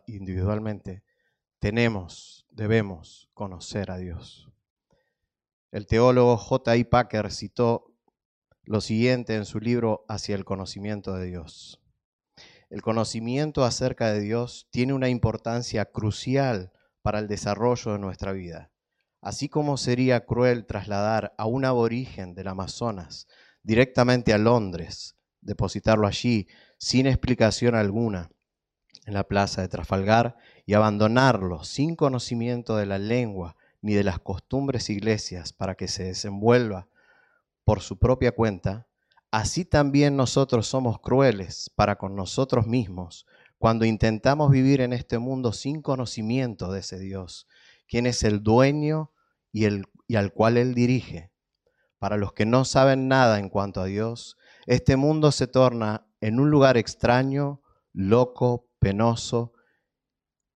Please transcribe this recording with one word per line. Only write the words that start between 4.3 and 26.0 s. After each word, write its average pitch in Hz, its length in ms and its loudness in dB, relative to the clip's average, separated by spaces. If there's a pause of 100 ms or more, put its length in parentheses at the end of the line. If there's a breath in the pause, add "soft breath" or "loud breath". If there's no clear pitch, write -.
El 101 160 -10
teólogo 120 480 6
J 117 400 0
I 120 80 2
Packer 107 480 0
citó 117 600 -4 (680)
lo 107 180 -2
siguiente 113 540 0
en 107 120 -4
su 101 120 -8
libro 113 500 0
Hacia 104 280 -6
el 98 80 -8
conocimiento 98 720 -8
de 92 120 -8
Dios. 87 560 -14 (880 soft breath)
"El 101 120 -14
conocimiento 120 840 -2
acerca 117 480 -2
de 104 80 -2
Dios 113 500 -6
tiene 123 220 -2
una 131 160 -2
importancia 117 800 -2
crucial 110 840 -4 (320)
para 104 160 -2
el 107 80 -4
desarrollo 104 680 -2
de 104 40 -4
nuestra 98 320 -8
vida. 87 400 -12 (500)
Así - 280 -8
como 147 300 -2
sería 123 480 0
cruel 123 400 0
trasladar 104 720 -4
a 107 80 -6
un 131 180 -2
aborigen 117 680 -2
del 92 120 -12
Amazonas 95 800 -10 (360 soft breath)
directamente 123 720 4
a 104 40 4
Londres, 98 800 0 (240)
depositarlo 107 680 0